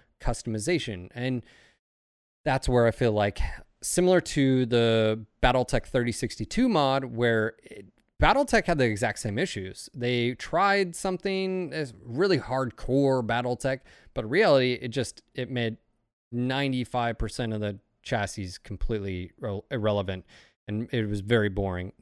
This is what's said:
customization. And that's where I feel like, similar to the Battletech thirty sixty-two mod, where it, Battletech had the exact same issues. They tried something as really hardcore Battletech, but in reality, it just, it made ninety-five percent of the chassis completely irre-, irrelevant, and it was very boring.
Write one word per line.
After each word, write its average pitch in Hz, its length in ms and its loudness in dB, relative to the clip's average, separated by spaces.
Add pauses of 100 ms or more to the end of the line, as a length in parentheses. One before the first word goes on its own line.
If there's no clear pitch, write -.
(200)
customization. 110 960 -4
And 123 280 -2 (1000)
that's 135 240 0
where 123 180 6
I 113 40 4
feel 113 220 2
like, 104 280 0 (420)
similar 180 380 4
to 131 460 2
the 113 580 2 (180)
Battletech 127 440 2
thirty 120 260 0
sixty-two - 560 -2
mod, 139 360 2
where 117 580 2
it, - 240 -20 (340)
Battletech 226 440 4
had 165 140 0
the 131 60 4
exact 107 360 -2
same 107 180 -4
issues. 98 560 -6
They 120 400 -2
tried 196 640 0
something 190 760 -4
as 143 300 -6
really 147 360 2
hardcore 127 840 0
Battletech, 123 580 -2 (300)
but 117 120 -6
in 107 60 -6
reality, 143 420 6
it 123 160 -4
just, - 340 -4 (140)
it 127 160 -6
made 117 240 -2 (560)
ninety-five 123 840 -2
percent 113 360 -4
of 110 80 -4
the 104 180 -4 (240)
chassis 101 520 -4 (100)
completely 98 640 -4 (100)
irre-, 104 300 -6
irrelevant, 101 560 -2 (400)
and 110 260 -6
it 110 160 0
was 101 120 -2
very 104 280 2
boring. 95 540 -4